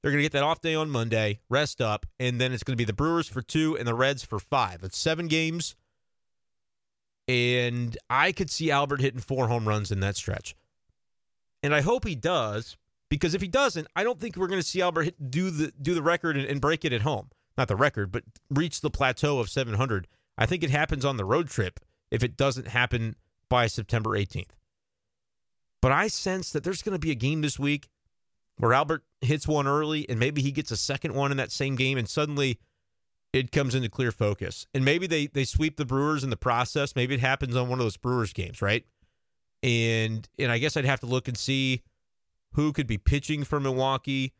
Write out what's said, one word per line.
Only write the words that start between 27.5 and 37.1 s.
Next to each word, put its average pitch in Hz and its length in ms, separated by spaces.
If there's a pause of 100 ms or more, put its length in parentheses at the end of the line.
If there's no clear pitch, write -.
week 143 300 (680)
where 117 140
Albert 147 300 (180)
hits 143 280
one 147 180
early, 151 420
and 120 80
maybe 135 240
he 139 120
gets 147 180
a 113 60
second 139 360
one 139 200
in 139 60
that 131 120
same 135 240
game, 131 240
and 117 100
suddenly 143 520 (720)
it 135 180
comes 135 240
into 127 140
clear 120 240
focus. - 600
And 131 120
maybe 170 240
they, 156 180
they 139 180
sweep 156 320
the 151 80
Brewers 139 380
in 135 80
the 110 60
process. 123 580
Maybe 127 200